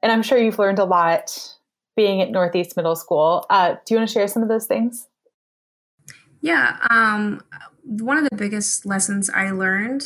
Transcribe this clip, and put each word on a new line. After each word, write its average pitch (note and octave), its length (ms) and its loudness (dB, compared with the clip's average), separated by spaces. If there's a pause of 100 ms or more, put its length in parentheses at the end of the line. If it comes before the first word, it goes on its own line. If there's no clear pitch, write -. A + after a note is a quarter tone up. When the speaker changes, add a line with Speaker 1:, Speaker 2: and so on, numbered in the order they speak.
Speaker 1:
and A3 100 2
I'm A3+ 100 2
sure B3 160 4
you've A3 200 2
learned G3 200 2
a G3+ 60 4
lot E3+ 720 0 (400)
being G3+ 240 2
at F3+ 100 0
Northeast F3 460 -2
Middle E3 200 -2
School. D#3+ 540 2
Uh, F#3 240 4 (100)
do A3+ 100 0
you - 20 4
wanna A3+ 100 2
share G#3 220 0
some A3+ 140 -2
of A3 60 -2
those A3 180 -2
things? A3+ 420 -2 (1300)
Speaker 2:
Yeah, D4+ 360 0 (140)
um, G#3+ 520 2 (400)
one A#3+ 360 -2
of D4 100 2
the G#3+ 80 -4
biggest G3+ 500 -4
lessons G3 440 -2
I G3 200 -2
learned G3 560 -2